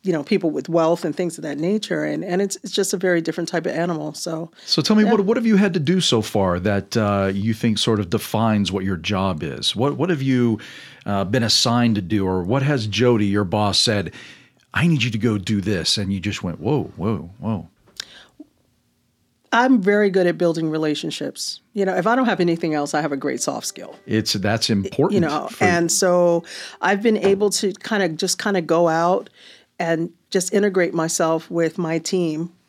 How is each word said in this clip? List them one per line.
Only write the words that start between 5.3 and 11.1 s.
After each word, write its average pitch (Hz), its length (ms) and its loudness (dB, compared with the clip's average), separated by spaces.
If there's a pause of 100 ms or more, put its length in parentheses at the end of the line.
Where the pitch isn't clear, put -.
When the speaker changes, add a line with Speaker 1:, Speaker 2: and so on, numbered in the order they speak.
Speaker 2:
have 233 80 0
you 220 100 6
had 196 180 4
to 185 60 0
do 170 220 2
so 117 180 4
far 95 400 0
that, 101 360 -2
uh, 101 360 2
you 104 220 -2
think 110 240 0
sort 110 220 2
of 90 100 -4
defines 107 600 0
what 95 140 -2
your 95 140 -2
job 92 440 -2
is? 69 320 -6
What, 139 220 0
what 156 140 -2
have 156 100 0
you, 123 380 2 (480)
uh, 101 180 -2